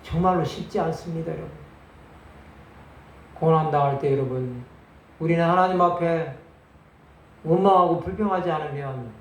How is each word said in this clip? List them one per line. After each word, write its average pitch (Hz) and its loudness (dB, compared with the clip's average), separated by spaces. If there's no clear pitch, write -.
정말로 170 0
쉽지 - -6
않습니다, 165 -6
여러분. 156 -10
고난 160 2
당할 139 2
때, 139 0
여러분, 127 -4
우리는 165 0
하나님 180 2
앞에 170 0
원망하고 180 4
불평하지 185 -2
않으면 139 -6